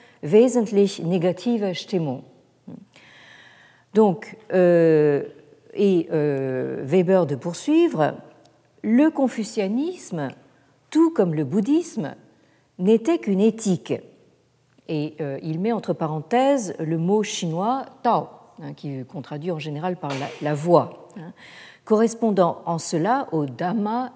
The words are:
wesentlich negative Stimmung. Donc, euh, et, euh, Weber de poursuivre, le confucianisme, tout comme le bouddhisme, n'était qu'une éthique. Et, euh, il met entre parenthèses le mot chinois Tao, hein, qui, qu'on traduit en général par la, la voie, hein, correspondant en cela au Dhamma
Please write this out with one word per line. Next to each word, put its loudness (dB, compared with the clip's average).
wesentlich 2
negative -2
Stimmung. -4
Donc, 2
euh, 6
et, 2
euh, -2
Weber 4
de -4
poursuivre, 0
le 4
confucianisme, -4
tout 4
comme 0
le -2
bouddhisme, -2
n'était 2
qu'une 0
éthique. 0
Et, -6
euh, -6
il -6
met -2
entre -4
parenthèses 0
le -4
mot 0
chinois -4
Tao, 2
hein, -12
qui, -10
qu'on -12
traduit -8
en -6
général -6
par -8
la, -6
la -2
voie, 2
hein, -16
correspondant 2
en -2
cela -2
au -2
Dhamma -4